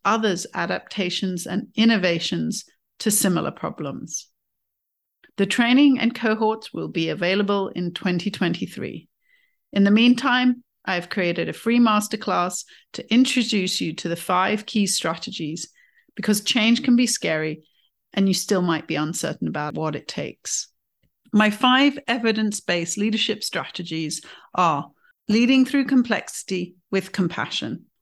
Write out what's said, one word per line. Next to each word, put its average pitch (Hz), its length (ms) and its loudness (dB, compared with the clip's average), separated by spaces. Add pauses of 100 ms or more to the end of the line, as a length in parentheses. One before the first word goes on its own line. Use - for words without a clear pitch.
other's 214 480 0
adaptations 180 960 -4
and - 300 -6
innovations 180 880 0 (340)
to - 140 -2
similar 175 400 0
problems. - 720 -10 (1120)
The 196 100 0
training 254 540 4
and 233 120 2
cohorts 220 640 -2
will 160 140 -6
be 160 200 -2
available 196 600 0
in 175 240 -4
twenty 180 400 -4
twenty-three. - 760 -6 (640)
In 202 120 4
the 202 80 6
meantime, 247 720 4 (200)
I 185 120 -2
have 175 120 -6
created 170 400 -2
a 160 60 -6
free 233 240 0
masterclass 208 880 0 (280)
to - 220 -4
introduce 226 680 2
you 165 140 -4
to - 140 -6
the 170 80 -2
five 190 500 -2
key 208 200 2
strategies, 165 840 -6 (460)
because 208 260 0
change 233 400 2
can 240 140 4
be 247 100 4
scary 156 560 -4 (500)
and 196 160 2
you 190 60 2
still - 260 0
might 165 260 -2
be 160 100 -4
uncertain 151 520 -4
about 147 260 -6
what 151 220 -4
it - 100 -14
takes. - 600 -8 (640)
My 214 160 4
five 254 500 4 (100)
evidence-based 214 880 -2
leadership 214 440 -2
strategies 160 760 -6 (340)
are 160 360 0 (380)
leading 247 360 6
through 262 220 2
complexity 226 880 -2 (160)
with 190 220 -2
compassion, - 760 -4 (160)